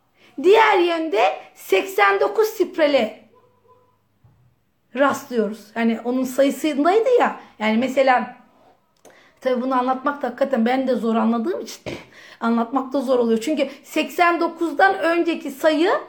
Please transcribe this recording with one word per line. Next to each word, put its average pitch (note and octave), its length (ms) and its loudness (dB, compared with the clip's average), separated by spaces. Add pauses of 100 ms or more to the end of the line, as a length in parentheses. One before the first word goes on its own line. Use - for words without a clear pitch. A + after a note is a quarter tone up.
(440)
diğer G#4+ 360 6
yönde F4 600 0 (160)
seksen - 640 0
dokuz A4 280 0
spirale C#4+ 840 -2 (1700)
rastlıyoruz. A#3+ 800 -4
Yani A3+ 280 -2
onun B3+ 200 -2
sayısındaydı D4 840 0 (100)
ya. - 200 0 (200)
Yani A3 180 0
mesela B3+ 580 0 (1080)
tabii B3+ 200 0
bunu C4 180 0
anlatmak C4 420 -2
da C4 60 -4
hakikaten A#3+ 380 0
ben C4 220 0
de B3+ 80 2
zor A3 200 0
anladığım A3+ 460 0
için - 200 -14 (280)
<clears throat> - 300 -20
anlatmak A#3 540 -2
da C#4 80 0
zor B3 180 0
oluyor. A3+ 220 2
Çünkü C#4+ 280 -2 (140)
seksen E4 560 0
dokuzdan E4+ 600 0
önceki E4 520 -2
sayı D#4+ 400 2 (180)